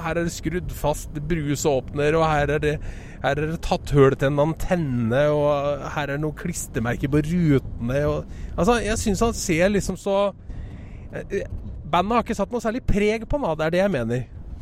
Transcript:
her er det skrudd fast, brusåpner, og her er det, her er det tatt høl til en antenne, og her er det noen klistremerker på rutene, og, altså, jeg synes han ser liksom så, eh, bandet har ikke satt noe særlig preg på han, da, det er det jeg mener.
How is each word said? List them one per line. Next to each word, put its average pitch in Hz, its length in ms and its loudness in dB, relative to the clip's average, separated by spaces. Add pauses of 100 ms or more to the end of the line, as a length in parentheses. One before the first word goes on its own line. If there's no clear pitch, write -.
her 165 160 -2
er 170 80 -2
det 165 60 -6
skrudd 160 420 -4
fast, - 420 -4 (120)
brusåpner, 147 880 0
og 160 100 4
her 147 300 2
er 147 60 -2
det, 147 140 0 (440)
her 135 120 2
er 151 180 -2
det 165 140 -6
tatt - 280 0
høl 139 200 8
til 139 160 0
en 143 160 2
antenne, 139 760 0 (120)
og 143 600 0
her 151 120 -2
er 139 80 -4
det 147 80 -2
noen 147 160 -4
klistremerker 135 720 -4
på 147 160 4
rutene, 143 800 2
og, - 340 -4 (140)
altså, 226 300 4
jeg 214 160 0
synes 214 260 2
han 220 100 0
ser 185 380 2
liksom 185 240 -2
så, 196 200 0 (920)
eh, - 340 -6 (420)
bandet 202 300 2
har 214 80 0
ikke 220 120 -4
satt 202 160 -2
noe 240 80 -2
særlig 233 240 -2
preg 214 400 4
på 294 140 -2
han, 233 100 -2
da, 156 80 0
det 156 80 0
er 165 100 2
det 185 60 4
jeg 196 140 4
mener. 120 300 0 (360)